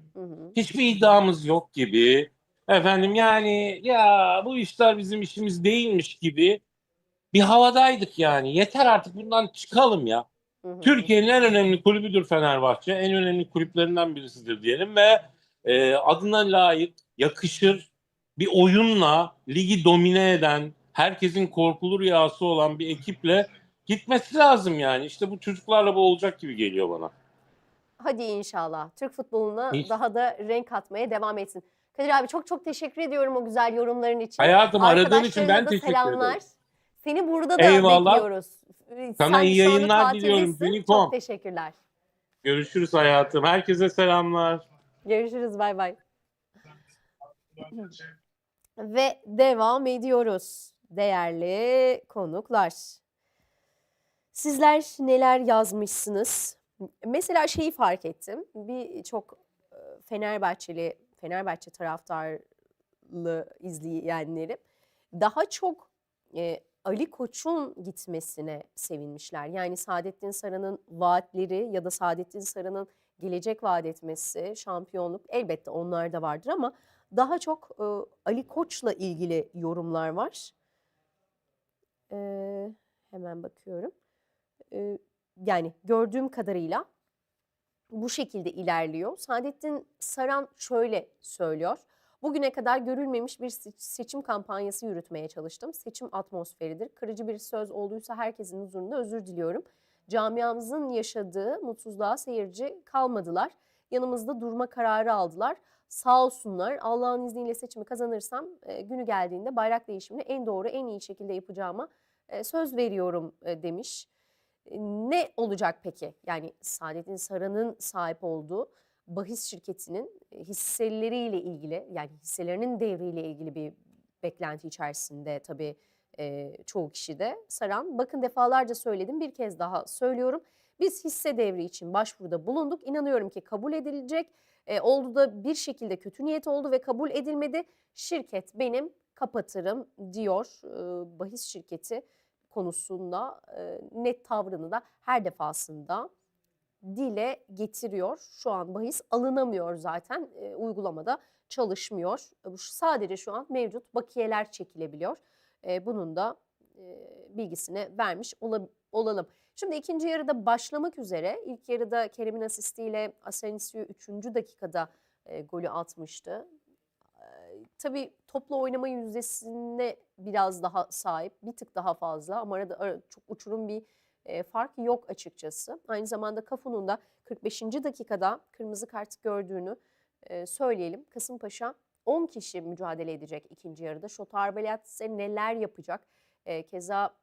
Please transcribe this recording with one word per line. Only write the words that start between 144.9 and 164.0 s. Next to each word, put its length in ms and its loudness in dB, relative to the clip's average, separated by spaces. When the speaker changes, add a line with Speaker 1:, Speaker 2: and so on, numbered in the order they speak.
Speaker 1:
her 240 -2
defasında 840 -8
dile 480 -6
getiriyor. 640 -8
Şu 320 -10
an 240 -6
bahis 360 -8
alınamıyor 640 -2
zaten. 540 -8
E, 160 -14
uygulamada 640 -6
çalışmıyor. 840 -6
E, 60 -14
bu 60 -20
sadece 580 -4
şu 180 -12
an 140 -10
mevcut 460 -8
bakiyeler 580 -4
çekilebiliyor. 640 -12
E, 180 -6
bunun 300 -8
da, 200 -4
e, 40 -20
bilgisini 600 -10
vermiş 420 -4
ola-, 280 -6
olalım. 340 -2
Şimdi 200 -6
ikinci 320 -6
yarıda 380 -4
başlamak 520 -2
üzere. 480 -6
İlk 220 -14
yarıda 400 -4
Kerem'in 320 -10
asistiyle 720 -8
Asensio 580 -12
üçüncü 540 -14